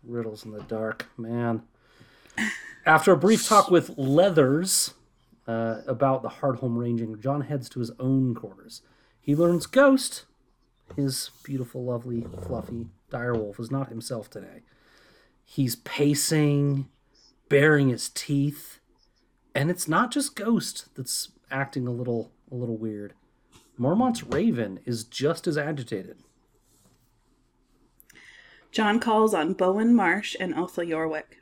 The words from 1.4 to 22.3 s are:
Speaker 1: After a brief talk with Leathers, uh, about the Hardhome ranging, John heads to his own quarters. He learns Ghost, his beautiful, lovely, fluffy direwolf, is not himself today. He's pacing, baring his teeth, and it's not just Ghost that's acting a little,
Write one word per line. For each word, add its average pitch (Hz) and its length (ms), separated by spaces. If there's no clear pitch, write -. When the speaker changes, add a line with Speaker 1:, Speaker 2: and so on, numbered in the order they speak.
Speaker 1:
After 160 260
a 170 60
brief 196 300
talk 202 220
with - 280
Leathers, 151 960
uh, 113 400
about 131 360
the 110 60
Hardhome 123 480
ranging, 117 440
John 139 200
heads 135 280
to - 100
his 113 200
own 131 360
quarters. - 460
He 143 160
learns 170 320
Ghost, 269 580
his 139 340
beautiful, 127 420
lovely, 120 400
fluffy 117 400
direwolf, 117 480
is 113 120
not 135 180
himself 113 400
today. 95 340
He's 131 300
pacing, 143 1120
baring 143 400
his 117 200
teeth, - 680
and 143 160
it's - 180
not 208 240
just 277 240
Ghost 208 600
that's - 340
acting 135 360
a 123 40
little, 120 400